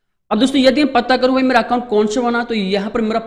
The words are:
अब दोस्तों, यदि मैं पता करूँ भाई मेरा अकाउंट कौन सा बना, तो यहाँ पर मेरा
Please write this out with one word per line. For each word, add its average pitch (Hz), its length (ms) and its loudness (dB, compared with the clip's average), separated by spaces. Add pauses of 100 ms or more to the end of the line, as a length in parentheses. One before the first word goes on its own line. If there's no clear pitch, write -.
(320)
अब 214 80 2
दोस्तों, 269 220 2
यदि 262 220 4
मैं 269 100 0
पता 254 240 2
करूँ 254 180 0
भाई 262 80 0
मेरा 254 180 2
अकाउंट 247 260 -2
कौन 214 200 2
सा 254 140 -4
बना, 233 220 -2
तो 233 120 -6
यहाँ 196 340 -2
पर 233 120 -4
मेरा 220 260 -2